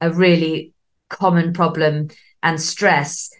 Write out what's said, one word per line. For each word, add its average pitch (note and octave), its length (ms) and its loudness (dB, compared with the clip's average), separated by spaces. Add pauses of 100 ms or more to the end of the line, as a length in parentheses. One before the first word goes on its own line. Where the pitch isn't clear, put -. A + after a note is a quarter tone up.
a E3 100 0
really E3 600 2 (360)
common F3 440 0
problem, D#3 560 0 (340)
and E3 160 0
stress, D3+ 680 -2 (100)